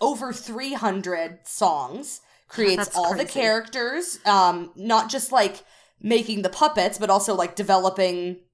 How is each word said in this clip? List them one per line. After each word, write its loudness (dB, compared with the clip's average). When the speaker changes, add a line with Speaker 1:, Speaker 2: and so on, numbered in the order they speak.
Speaker 1:
over 0
three -8
hundred -4
songs, -2
creates 2
Speaker 2:
That's -6
Speaker 1:
all 2
the -2
Speaker 2:
crazy. -6
Speaker 1:
characters, -2
um, 4
not 2
just, -4
like, 2
making 0
the 0
puppets, 0
but -2
also, 2
like, -2
developing 0